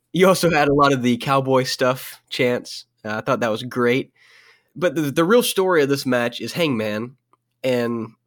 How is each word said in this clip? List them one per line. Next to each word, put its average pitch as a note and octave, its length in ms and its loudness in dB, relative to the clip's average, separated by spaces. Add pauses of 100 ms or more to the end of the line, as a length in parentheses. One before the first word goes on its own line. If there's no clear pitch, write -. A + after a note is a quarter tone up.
<laughs> - 100 -20
you F3+ 140 4
also F3 240 4
had D3 160 2
a C#3+ 60 2
lot C#3+ 200 4
of B2+ 80 0
the A#2+ 160 2
cowboy C3 460 0
stuff - 680 -4
chants. - 560 -4 (200)
Uh, G#2+ 120 -6
I A2 40 -4
thought B2 180 -2
that A#2 120 0
was A2+ 120 -4
great. B2 480 -2 (640)
But D#3 200 -2
the, D#3+ 80 0
the D3 200 0
real A#3 200 4
story F#3 400 2
of C3+ 60 0
this C#3 160 -2
match A#2+ 360 -2
is A#2 120 -8
Hangman A#2 600 -4 (480)
and A#2+ 460 -2 (180)